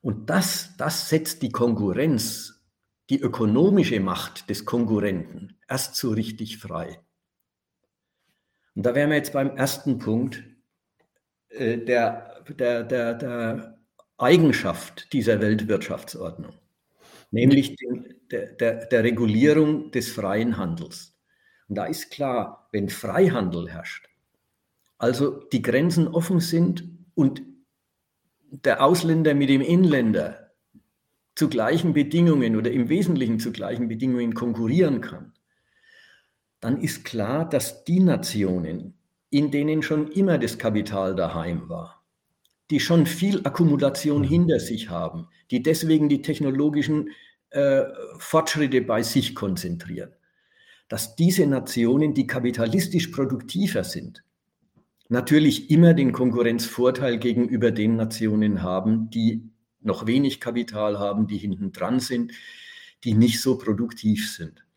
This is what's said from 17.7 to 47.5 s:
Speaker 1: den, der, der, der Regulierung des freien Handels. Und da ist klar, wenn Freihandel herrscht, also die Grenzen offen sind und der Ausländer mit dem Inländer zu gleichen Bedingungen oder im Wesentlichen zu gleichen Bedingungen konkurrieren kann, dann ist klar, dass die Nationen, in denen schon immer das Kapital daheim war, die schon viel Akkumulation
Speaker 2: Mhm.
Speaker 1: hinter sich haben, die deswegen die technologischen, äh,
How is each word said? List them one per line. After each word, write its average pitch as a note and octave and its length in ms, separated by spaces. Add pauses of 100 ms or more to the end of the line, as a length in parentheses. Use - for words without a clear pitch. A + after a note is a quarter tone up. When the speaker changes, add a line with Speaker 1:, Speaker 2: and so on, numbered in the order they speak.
Speaker 1:
den, - 400 (160)
der, G#2 220
der, A2+ 320
der A#2 180
Regulierung B2 880
des B2 180
freien G#2+ 480
Handels. E2+ 640 (480)
Und G2+ 80
da G2 100
ist - 260
klar, B2+ 600
wenn G2+ 180
Freihandel G2 800
herrscht, - 380 (920)
also B2+ 540
die A#2 100
Grenzen D#3 460
offen E3+ 320
sind E3+ 480 (260)
und C3+ 280 (1120)
der - 320
Ausländer D#3+ 500
mit C#3+ 160
dem C#3 120
Inländer C3 920 (840)
zu D3+ 140
gleichen C#3+ 440
Bedingungen D3 640
oder A2+ 140
im B2 180
Wesentlichen C#3+ 500
zu A2 120
gleichen A2+ 360
Bedingungen A#2+ 460
konkurrieren A#2+ 680
kann, - 320 (1300)
dann B2 200
ist - 260
klar, B2 420
dass - 380
die F3+ 160
Nationen, F#2 920 (340)
in C#3+ 200
denen D3 320
schon D3+ 300
immer F#3 260
das A#2 200
Kapital G2 580
daheim E2+ 540
war, E2+ 360 (640)
die D3+ 120
schon E3+ 240
viel - 400
Akkumulation C#3+ 800
Speaker 2:
Mhm. C3+ 40
Speaker 1:
hinter E3 320
sich - 300
haben, E2 380 (220)
die B2 140
deswegen D#3 460
die C#3+ 120
technologischen, D3 880 (380)
äh, C3+ 340 (340)